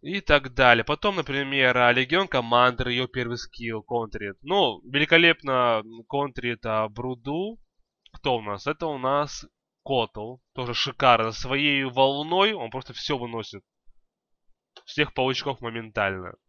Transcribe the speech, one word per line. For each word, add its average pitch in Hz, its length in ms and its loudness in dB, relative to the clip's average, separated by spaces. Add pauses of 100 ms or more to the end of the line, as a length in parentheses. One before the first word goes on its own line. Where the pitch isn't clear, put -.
И 180 180 -6
так 139 320 2
далее. 120 320 6
Потом, 190 320 -2
например, 135 600 2
а, 120 140 6
Легион 135 340 2
Командер, 123 600 2
ее 123 180 -2
первый 120 320 -6
скилл, 113 460 -10
«Контрит». 107 580 -6
Ну, 147 380 0 (100)
великолепно 139 960 4 (240)
контрит, 123 580 -6
а, 110 220 -2
«Бруду». 127 720 -8 (520)
Кто 131 240 -2
у 110 60 -4
нас? 101 240 -6
Это 156 200 -4
у 147 120 -4
нас 139 480 -2 (380)
Котл. 120 540 -4 (160)
Тоже 123 200 -6
шикарно. 120 560 2
Своей 139 540 0
волной 143 680 2
он 131 180 -8
просто 131 240 -10
все - 220 -4
выносит. 117 460 -8 (1200)
Всех - 300 -4
паучков 131 460 -2
моментально. 107 760 -4 (140)